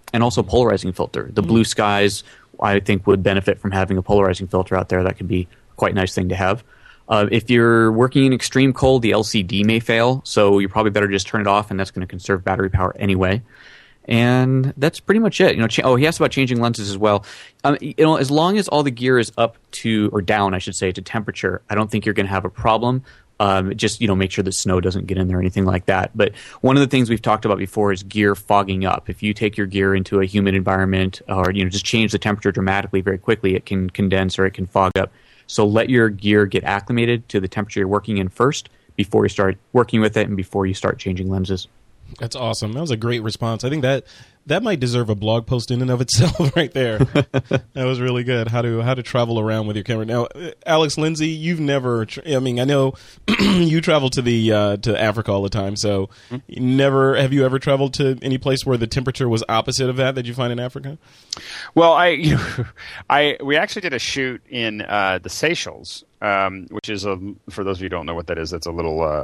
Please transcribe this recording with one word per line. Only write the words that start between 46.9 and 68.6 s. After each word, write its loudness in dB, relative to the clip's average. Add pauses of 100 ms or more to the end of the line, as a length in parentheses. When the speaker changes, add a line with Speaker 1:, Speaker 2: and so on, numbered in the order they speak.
Speaker 1:
<laughs> 4 (680)
Speaker 2:
That -4
was -2
really -2
good. -2
How -2
to, -2
how 0
to -4
travel 0
around -2
with -4
your -4
camera. -4
Now, -2
uh, -12 (120)
Alex 2
Lindsay, -2
you've -4
never, 0
tr-, -14
I 0
mean, 0
I 0
know 2 (340)
<clears throat> 2
you 4
travel 2
to -2
the, 2
uh, 2
to -2
Africa -2
all 0
the -2
time. -4
So -2 (200)
Speaker 3:
Mm-hmm. -2
Speaker 2:
never, 4
have 2
you 4
ever 0
traveled 0
to 0
any -2
place -2
where 0
the -2
temperature -4
was 0
opposite -2
of -4
that, 0
that -6
you -10
find -4
in -6
Africa? -10 (720)
Speaker 3:
Well, 6
I, 4
<laughs> 6
you 2
know, -4 (440)
I, 4
we 0
actually -2
did -6
a -4
shoot -6
in, -6
uh, 0
the -10
Seychelles, -6 (200)
um, 0
which -10
is -6
a, -4 (300)
for -8
those -4
of -10
you -8
who -6
don't -6
know -6
what -10
that -4
is, -6
that's -10